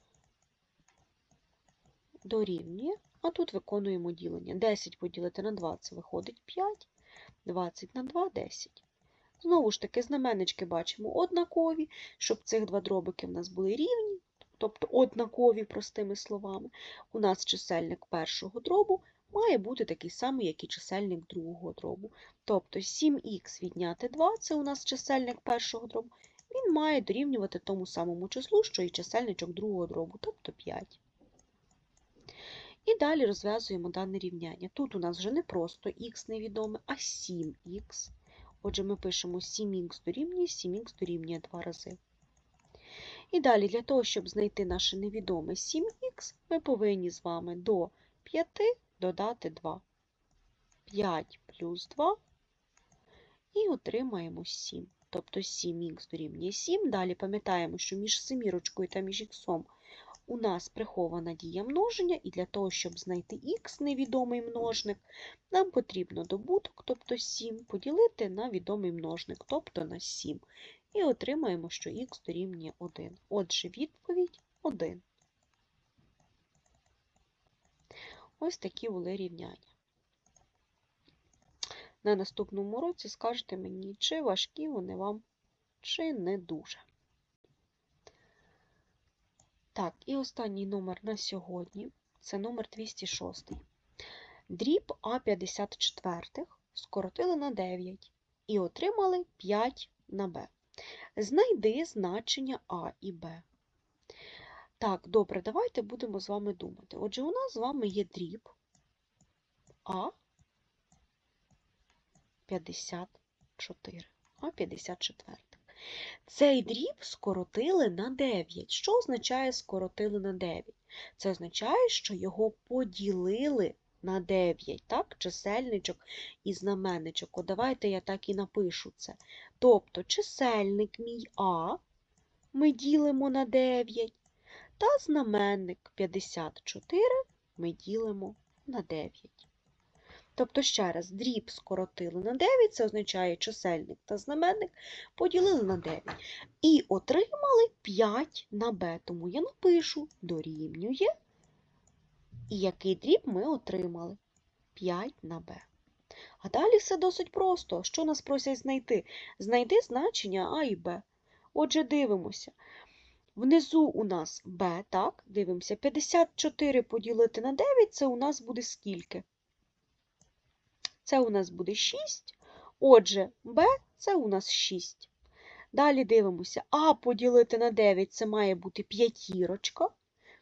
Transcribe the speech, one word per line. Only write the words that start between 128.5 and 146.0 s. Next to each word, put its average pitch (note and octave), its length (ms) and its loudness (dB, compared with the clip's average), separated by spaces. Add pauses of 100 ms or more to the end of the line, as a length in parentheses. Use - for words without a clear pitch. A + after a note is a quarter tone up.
це. - 180 -14 (440)
Тобто G#3 440 6
чисельник G#3+ 960 0
мій A#3 240 -8 (120)
А F#3 420 0 (760)
ми D4 180 6
ділимо C#4 580 4
на C4 160 2
дев'ять, A#3+ 680 2 (640)
та G#4 100 4 (120)
знаменник G3+ 960 0
п'ятдесят F3+ 680 -4
чотири B4 600 2 (340)
ми E3+ 140 -2
ділимо G3+ 640 -6 (320)
на B3 140 -4
дев'ять. - 640 -10 (880)
Тобто, C4+ 260 0
ще G3 300 0
раз, F3 200 -6
дріб A3 400 -4
скоротили F3+ 720 -6
на A3+ 100 -2
дев'ять, A4 400 6
це A#3 120 2
означає, F#3+ 500 0
чисельник - 680 -4
та G#3 120 -4
знаменник F4 540 0 (440)
поділили F4+ 480 4
на F#3 140 2
дев'ять. - 460 -6 (380)